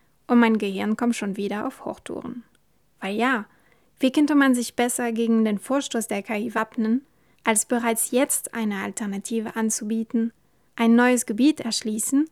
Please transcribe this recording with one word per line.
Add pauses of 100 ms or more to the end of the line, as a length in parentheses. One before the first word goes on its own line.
(280)
Und
mein
Gehirn
kommt
schon
wieder
auf
Hochtouren. (560)
Weil
ja, (540)
wie
könnte
man
sich
besser
gegen
den
Vorstoß
der
K
I
wappnen, (380)
als
bereits
jetzt
eine
Alternative
anzubieten, (420)
ein
neues
Gebiet
erschließen